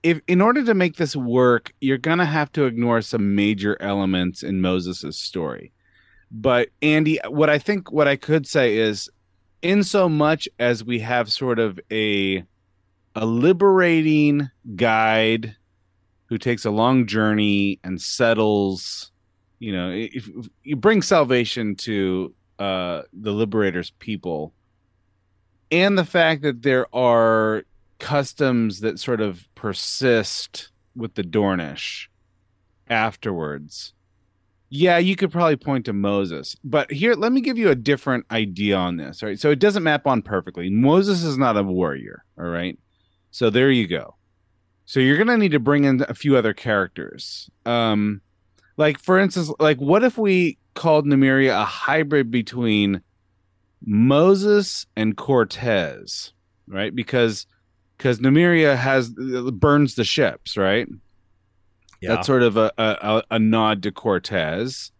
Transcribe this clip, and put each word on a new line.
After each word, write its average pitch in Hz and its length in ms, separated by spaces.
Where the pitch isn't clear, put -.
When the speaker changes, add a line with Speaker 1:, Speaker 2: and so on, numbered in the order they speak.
Speaker 1:
if, 165 240
in 180 160
order 247 220
to 226 100
make 180 220
this 151 200
work, 123 640
you're 135 160
gonna 160 300
have 151 260
to 147 120
ignore 120 360
some 101 340
major 104 460
elements 95 640
in 95 180
Moses' 92 560
story. 65 560
But 120 380
Andy, 156 460
what 147 200
I 147 100
think, 196 320
what 147 180
I 139 80
could 151 300
say 123 300
is, 107 320
in 196 200
so 185 280
much 151 360
as 120 260
we 120 140
have 113 340
sort 123 260
of 101 220
a, 98 540
a 110 100
liberating 156 1300
guide 110 800
who 113 120
takes 120 260
a 113 60
long 117 360
journey 104 800
and 90 160
settles, 107 1120
you 113 120
know, 90 220
if, 110 360
if 101 200
you 147 100
bring 196 280
salvation 123 720
to, 95 580
uh, 90 440
the 104 200
Liberator's 101 580
people, 85 520
and 190 260
the 180 80
fact 160 380
that 127 200
there 131 340
are 113 680
customs 127 800
that 110 180
sort 117 220
of 95 340
persist - 1160
with 117 180
the 104 80
Dornish 90 840
afterwards. 87 1040
Yeah, 170 300
you 185 180
could 185 140
probably 170 260
point 135 280
to 113 80
Moses, 98 720
but 139 260
here, 202 240
let 220 160
me 262 120
give 247 160
you 220 100
a 147 60
different 131 560
idea 101 460
on 87 200
this, 73 260
right? 107 160
So 151 120
it 143 80
doesn't 202 240
map 151 240
on 123 160
perfectly. 90 480
Moses 170 520
is 151 140
not 123 220
a 101 40
warrior, 80 600
all 85 80
right? 85 320
So 117 200
there 127 200
you 120 160
go. 80 300
So - 120
you're 135 200
gonna 226 180
need 202 160
to 143 80
bring 143 240
in 135 240
a 117 60
few 139 220
other 110 180
characters. - 960
Um, 107 540
like, 151 200
for 185 200
instance, 180 320
like, 156 180
what 160 240
if 254 160
we 185 400
called 151 320
Nymeria 135 540
a 104 40
hybrid 143 680
between 107 720
Moses 185 1000
and 110 200
Cortez, 110 1160
right? 98 280
Because 117 520
'Cause 120 160
Nymeria 151 580
has, 123 420
uh, 127 340
burns 143 420
the 117 100
ships, - 520
right? 101 320
Speaker 2:
Yeah. 80 160
Speaker 1:
That's 90 100
sort 131 160
of 110 140
a, 110 200
a, 113 60
a, 110 400
a - 20
nod 110 460
to 101 80
Cortez. 95 1080